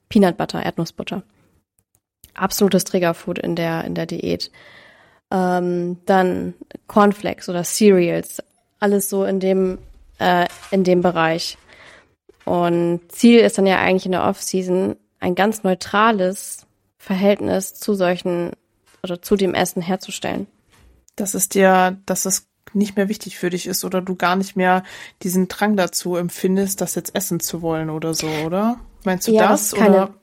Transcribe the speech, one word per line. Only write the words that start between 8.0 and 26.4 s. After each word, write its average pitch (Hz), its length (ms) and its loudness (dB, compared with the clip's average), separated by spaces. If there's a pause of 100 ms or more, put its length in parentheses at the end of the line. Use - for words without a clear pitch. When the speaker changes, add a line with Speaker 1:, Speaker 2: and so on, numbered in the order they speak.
Speaker 1:
alles 202 300 0
so 196 140 -2
in 196 160 0
dem, 190 380 0 (420)
äh, 180 280 2 (220)
in 196 140 2
dem 180 180 4
Bereich. 170 560 0 (840)
Und 175 680 0
Ziel 233 300 8
ist 202 180 4
dann 196 100 2
ja 185 120 4
eigentlich 185 260 2
in 185 60 -4
der 180 140 0
Off-Season, 185 720 -2 (240)
ein 185 140 -2
ganz 208 280 0
neutrales 202 1040 -2 (300)
Verhältnis 196 760 0
zu - 180 -4
solchen 175 580 -2 (500)
oder 175 200 -6
zu - 160 0
dem 190 160 0
Essen 185 280 -2
herzustellen. 190 680 -6 (680)
Speaker 2:
Dass 202 160 -6
es 190 160 -4
dir, 190 560 4
dass - 200 -4
es 190 220 -4 (260)
nicht 208 220 0
mehr 196 140 0
wichtig 208 280 -8
für 180 120 -2
dich 175 180 -6
ist 180 160 -4
oder 180 180 -2
du 185 140 -6
gar 180 220 0
nicht 190 180 -4
mehr 185 280 2 (400)
diesen 185 260 0
Drang 208 260 0
dazu 180 400 -2
empfindest, 190 640 -2